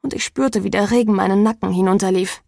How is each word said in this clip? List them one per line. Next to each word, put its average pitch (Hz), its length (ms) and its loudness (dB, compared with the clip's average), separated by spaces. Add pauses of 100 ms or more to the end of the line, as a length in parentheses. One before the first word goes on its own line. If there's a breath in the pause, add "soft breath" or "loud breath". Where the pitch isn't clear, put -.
und 277 120 -6
ich - 100 -6
spürte, 262 400 -2
wie 202 60 -2
der 202 200 0
Regen 226 240 2
meinen 196 280 2
Nacken 220 280 -2
hinunterlief. 185 760 0